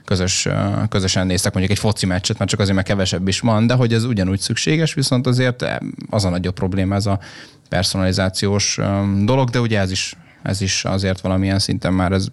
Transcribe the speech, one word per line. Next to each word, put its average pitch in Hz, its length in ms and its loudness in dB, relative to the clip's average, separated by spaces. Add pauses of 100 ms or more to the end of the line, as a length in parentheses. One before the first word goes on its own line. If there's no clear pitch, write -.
közös, 92 420 -2
ö, 98 60 0 (360)
közösen 92 380 0
néztek 92 260 0
mondjuk 95 240 0
egy - 60 -4
foci 104 240 0
meccset, 92 320 -2
mert 98 120 -2
csak 107 100 0
azért, 101 140 2
mert 95 140 0
kevesebb 95 400 0
is 95 120 -2
van, 113 260 4
de 120 80 4
hogy 123 180 4
ez 113 120 2
ugyanúgy 98 360 0
szükséges, 156 540 0
viszont 131 320 0
azért 127 380 2 (460)
az 104 140 2
a 95 40 2
nagyobb 90 260 0
probléma, 95 400 0
ez 101 120 0
a 98 120 0 (500)
personalizációs, 95 1080 0
ö, 101 240 0 (220)
dolog, 127 240 2
de 123 120 0
ugye 110 200 2
ez 95 100 0
is, - 260 -6 (260)
ez 101 180 -2
is 95 240 -2
azért 95 360 -2
valamilyen 95 380 0
szinten 98 340 -2
már 92 200 2
ez 95 200 0